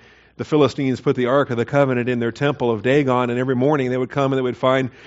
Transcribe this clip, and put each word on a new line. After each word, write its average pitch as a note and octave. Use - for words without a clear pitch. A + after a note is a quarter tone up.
the -
Philistines C3+
put C#3
the B2
Ark C3
of A#2+
the A#2
Covenant C3
in B2
their A#2
temple C#3
of G#2
Dagon, B2+
and B2
every C3
morning C3+
they B2+
would B2+
come C3+
and C3
they C3
would B2
find C3